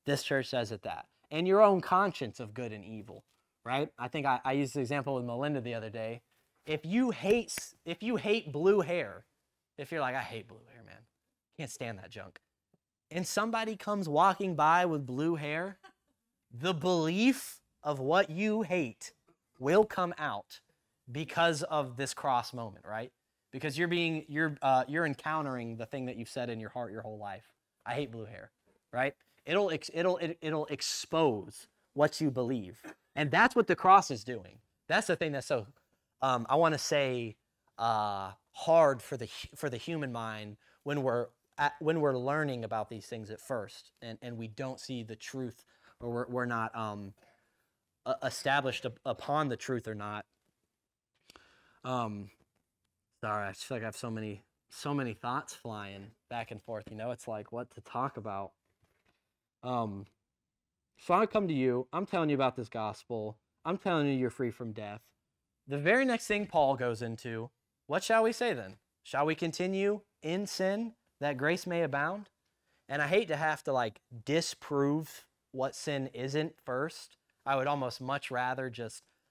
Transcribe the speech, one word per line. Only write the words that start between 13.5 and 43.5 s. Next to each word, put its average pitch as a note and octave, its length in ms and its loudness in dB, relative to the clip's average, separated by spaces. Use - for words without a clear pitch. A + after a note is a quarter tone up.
comes G3+ 320 -2
walking F3+ 480 4
by E3 300 6
with D3+ 200 0
blue D3 300 0
hair, D#3 420 -4
the D#3 220 0
belief F3+ 840 4
of D3 180 -2
what E3 280 4
you G#3+ 340 0
hate D#3+ 500 -2
will E3+ 240 6
come F3+ 340 -2
out B2+ 420 -8
because D#3 520 2
of C#3+ 340 -2
this C3+ 160 -4
cross B2 400 0
moment, A2+ 320 -10
right? A2 280 -8
Because C3+ 260 -4
you're F3 120 2
being, E3 400 0
you're, D3+ 340 0
uh, C3 240 6
you're D#3+ 180 0
encountering C3+ 720 -4
the A2+ 100 -8
thing C3 200 -6
that B2+ 100 -8
you've A2+ 120 -8
said B2 220 -6
in A2+ 100 -6
your G#2+ 100 -10
heart A#2 220 -8
your G#2+ 100 -10
whole G#2+ 160 -10
life. G2+ 340 -12
"I A#2+ 100 -4
hate C3+ 180 -4
blue A2+ 140 -10
hair," - 260 -18
right? C3 220 0
It'll F#3+ 260 2
ex-, D3+ 220 -4
it'll, F3 260 2
it, E3+ 220 -4
it'll D#3 260 -2
expose C#3 1000 0
what D3 260 2
you D3+ 100 2
believe. A#2+ 500 -4
And D3 140 0
that's G#3 260 6
what A#3 100 6
the F3+ 80 6
cross F#3+ 360 8
is A#2+ 120 -6
doing. - 380 -8
That's - 220 0
the E3+ 80 4
thing D#3+ 160 0
that's C3+ 160 -6
so, A#2 180 0
um, B2+ 260 4
I C3 60 4
wanna D#3 240 6
say, B2+ 560 0
uh, G#2 560 0
hard D#3 500 6
for - 140 -8
the A2+ 100 -6
hu-, - 300 -14
for D3+ 120 -4
the A#2+ 100 -6
human C#3+ 340 -4
mind G#2+ 460 -8
when C#3+ 180 0
we're A#2+ 260 2
at, D3 220 2
when D#3+ 200 2
we're C#3+ 160 4
learning C3+ 460 0
about A2 260 -4
these A2 180 -12
things A2 240 -10
at A2 100 -12
first, - 500 -8